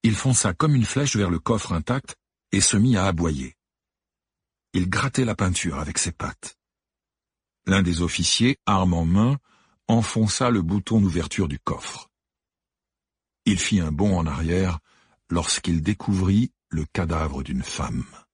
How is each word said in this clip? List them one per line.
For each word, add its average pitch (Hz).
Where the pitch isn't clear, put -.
Il 110
fonça 117
comme 151
une 120
flèche 135
vers 101
le 85
coffre 107
intact 104
et 98
se -
mit 113
à 95
aboyer. 82
Il 92
grattait 131
la 107
peinture 90
avec 76
ses -
pattes. -
L'un 98
des 87
officiers, 90
arme 92
en 85
main, 107
enfonça 113
le 107
bouton 101
d'ouverture 85
du 71
coffre. -
Il 98
fit -
un 80
bond 92
en 82
arrière 82
lorsqu'il 85
découvrit 98
le 80
cadavre 80
d'une 65
femme. 64